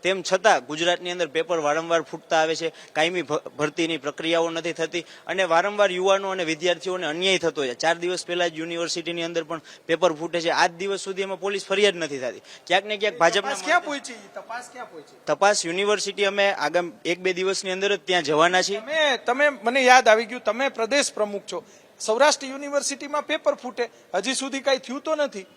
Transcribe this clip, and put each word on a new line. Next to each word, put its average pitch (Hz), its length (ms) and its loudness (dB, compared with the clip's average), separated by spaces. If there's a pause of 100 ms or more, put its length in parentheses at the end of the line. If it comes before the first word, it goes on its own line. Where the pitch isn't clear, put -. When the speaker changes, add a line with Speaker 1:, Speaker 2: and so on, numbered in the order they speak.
Speaker 1:
તેમ 185 200 -2 (100)
છતાં 190 280 4
ગુજરાતની 170 500 -4
અંદર 175 160 -2
પેપર 160 320 -2
વારંવાર 160 440 0
ફૂટતા 165 340 -4
આવે 160 200 2
છે, 160 160 -6 (200)
કાયમી 170 300 0
ભ-, 139 260 -4 (100)
ભરતીની 160 380 -2
પ્રક્રિયાઓ 165 540 -2
નથી 165 220 -6
થતી 165 320 -6 (220)
અને 185 180 0
વારંવાર 196 460 2
યુવાનો 190 400 0
અને 190 140 -2
વિદ્યાર્થીઓને 170 640 -2
અન્યાય 175 320 2
થતો 160 220 -2
હોય. 127 140 -2
ચાર 165 240 0
દિવસ 175 280 -4
પહેલા 175 220 0
જ 156 100 -8
યુનિવર્સિટીની 170 640 -6
અંદર 165 220 -4
પણ 160 160 -8 (260)
પેપર 165 260 2
ફૂટે 165 280 -4
છે. 165 80 0
આજ 160 220 4
દિવસ 185 300 -6
સુધી 190 220 -6
એમાં 190 180 -6
પોલીસ 196 260 -4
ફરિયાદ 196 300 4
નથી 147 220 -6
થતી. 120 220 -8 (260)
ક્યાંક 190 180 2
ને 214 120 -6
ક્યાંક 208 220 -4
ભાજપના 220 320 4
Speaker 2:
તપાસ 277 140 -6
ક્યાં 339 220 2
Speaker 1:
માણસો 302 40 -6
Speaker 2:
પહોંચી? 240 440 -10
તપાસ 226 380 -12
ક્યાં 247 180 -14
પહોંચી? - 260 -20 (100)
Speaker 1:
તપાસ 196 400 2
યુનિવર્સિટી 196 580 0
અમે 196 280 4
આગામ 165 400 0 (120)
એક 175 140 -2
બે 185 140 0
દિવસની 185 380 -2
અંદર 196 260 0
જ 175 40 -6
ત્યાં 180 220 0
જવાના 165 400 4
છીએ. 196 180 -2
Speaker 2:
તમે, 285 360 0
તમે, 262 320 2
મને 247 340 0
યાદ 254 260 8
આવી 220 160 6
ગયું, 233 160 -10
તમે 226 280 -2
પ્રદેશ 226 440 0
પ્રમુખ 208 300 -4 (100)
છો. 175 120 -10 (360)
સૌરાષ્ટ્ર 269 460 2
યુનિવર્સિટીમાં 285 800 -6
પેપર 302 280 -2
ફૂટે, 247 360 -8 (240)
હજી 196 200 -2
સુધી 269 260 -6
કાંઈ 269 180 0
થયું 262 220 -10
તો 320 140 -2
નથી. 262 320 -4 (100)